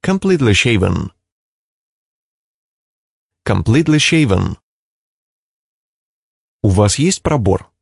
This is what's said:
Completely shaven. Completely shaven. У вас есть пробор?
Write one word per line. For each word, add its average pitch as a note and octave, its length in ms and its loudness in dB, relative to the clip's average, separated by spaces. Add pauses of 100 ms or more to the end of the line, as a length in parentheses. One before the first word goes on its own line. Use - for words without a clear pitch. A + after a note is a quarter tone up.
Completely F#3 500 0
shaven. F#2 580 -2 (2250)
Completely C#3+ 540 0
shaven. G2 580 0 (2000)
У G#2+ 60 2
вас G2+ 300 2
есть F3 220 0
пробор? G#2 500 -2 (100)